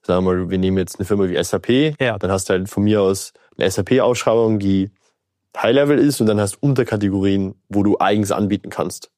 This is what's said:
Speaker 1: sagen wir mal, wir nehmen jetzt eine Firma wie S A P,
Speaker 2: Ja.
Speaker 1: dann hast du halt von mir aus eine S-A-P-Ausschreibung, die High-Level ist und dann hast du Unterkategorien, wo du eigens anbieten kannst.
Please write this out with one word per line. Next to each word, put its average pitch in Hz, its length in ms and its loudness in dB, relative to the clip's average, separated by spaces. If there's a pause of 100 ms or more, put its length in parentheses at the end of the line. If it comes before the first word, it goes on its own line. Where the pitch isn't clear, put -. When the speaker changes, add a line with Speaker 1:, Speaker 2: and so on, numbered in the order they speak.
Speaker 1:
sagen 90 220 0
wir 92 100 2
mal, 90 160 -4
wir 95 60 -2
nehmen 95 220 0
jetzt - 200 -6
eine 98 60 -4
Firma 98 240 0
wie 87 80 -4
S - 160 -2
A 98 60 -2
P, 147 420 0
Speaker 2:
Ja. 113 180 -2
Speaker 1:
dann 92 120 -4
hast 95 180 -2
du 98 60 0
halt 92 160 -4
von 101 120 -2
mir 104 200 2
aus 95 320 -2 (240)
eine - 80 0
S-A-P-Ausschreibung, 113 920 2
die 98 320 0 (640)
High-Level 139 440 2
ist 135 240 2
und 110 40 4
dann 107 140 2
hast 101 140 -2
du - 60 -20
Unterkategorien, 98 960 0 (120)
wo 101 140 0
du 101 180 2
eigens 101 320 0
anbieten 101 380 -2
kannst. - 480 -8